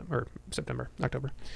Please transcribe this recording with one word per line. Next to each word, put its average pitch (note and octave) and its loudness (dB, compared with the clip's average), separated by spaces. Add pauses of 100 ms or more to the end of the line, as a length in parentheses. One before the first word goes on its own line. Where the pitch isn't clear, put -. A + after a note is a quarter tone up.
or C3 4 (240)
September, - 0 (120)
October. C3+ 2 (240)